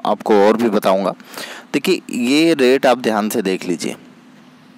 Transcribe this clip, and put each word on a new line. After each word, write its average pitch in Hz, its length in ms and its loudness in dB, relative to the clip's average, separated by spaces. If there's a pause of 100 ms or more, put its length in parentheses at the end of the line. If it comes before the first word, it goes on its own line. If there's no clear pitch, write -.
आपको 104 280 0
और 104 220 4
भी 117 120 0
बताऊंगा। 98 460 -2 (600)
देखिए, 160 360 -2
ये 147 440 2
rate 135 320 4
आप 123 120 4
ध्यान 110 300 -2
से 110 140 -2
देख 92 220 -4
लीजिए, - 320 -6 (800)